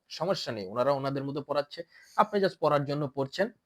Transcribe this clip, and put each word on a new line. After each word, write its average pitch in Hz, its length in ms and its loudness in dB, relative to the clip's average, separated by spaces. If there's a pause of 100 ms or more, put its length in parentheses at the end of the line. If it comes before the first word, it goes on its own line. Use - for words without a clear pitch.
সমস্যা 170 440 -2
নেই, 104 140 -6
ওনারা 123 260 2
ওনাদের 139 320 -2
মতো 139 180 -6
পড়াচ্ছে, 143 380 -4 (360)
আপনি 208 240 4
just 185 200 2
পড়ার 147 260 4
জন্য 143 220 -2
পড়ছেন। 139 400 -2 (180)